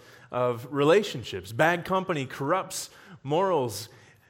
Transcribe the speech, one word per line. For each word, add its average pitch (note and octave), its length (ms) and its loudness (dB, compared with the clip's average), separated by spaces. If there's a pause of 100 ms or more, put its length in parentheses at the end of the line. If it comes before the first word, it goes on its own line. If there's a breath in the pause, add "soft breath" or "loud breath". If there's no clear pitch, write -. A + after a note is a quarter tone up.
(320 loud breath)
of B2 380 0
relationships. D3 840 2
Bad D#3+ 320 2
company F#3 400 -2
corrupts D3+ 640 -4 (340 loud breath)
morals, D3 680 0 (400 loud breath)